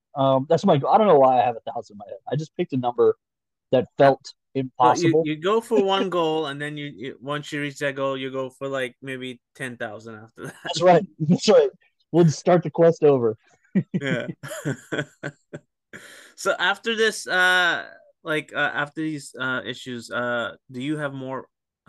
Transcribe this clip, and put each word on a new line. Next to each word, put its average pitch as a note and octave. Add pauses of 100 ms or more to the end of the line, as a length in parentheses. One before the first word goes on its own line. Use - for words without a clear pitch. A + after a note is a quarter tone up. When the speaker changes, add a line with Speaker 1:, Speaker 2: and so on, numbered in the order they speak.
(160)
Speaker 1:
Um, C3+
that's E3
my. F#3
I C#3+
don't G#3+
know E3+
why C3
I A#2+
have A#2+
a -
thousand A2+
in G#2
my G2+
head. G2 (120)
I B2+
just D#3
picked F3+
a C#3
number A#2+ (560)
that B2+ (100)
felt C3+ (340)
Speaker 2:
Well, C3+
Speaker 1:
impossible. C3
Speaker 2:
you, D#3
you D3+
go G3+
for A3
Speaker 1:
<laughs> F#3+
Speaker 2:
one F#3+
goal, D#3+
and C#3
then D3
you, D3
you, A2
once C#3+
you D3
reach C#3+
that C#3+
goal, C3+
you C3
go C3
for, C#3
like, C3
maybe B2+ (140)
ten B2+
thousand A2+
after A2
that. - (100)
Speaker 1:
That's -
right. F3 (140)
That's D#3+
right. E3 (420)
We'll E3+
start F3
the D#3
quest E3
over. B2
<laughs> - (540)
Speaker 2:
Yeah. C3 (380)
<laughs> - (1300)
So F#3+
after G3
this, A3
uh, F3+ (380)
like, D3+
uh, C#3+
after D3
these, D#3
uh, B2+
issues, A#2+
uh, A#2+ (180)
do B2
you D3
have D3
more C3 (400)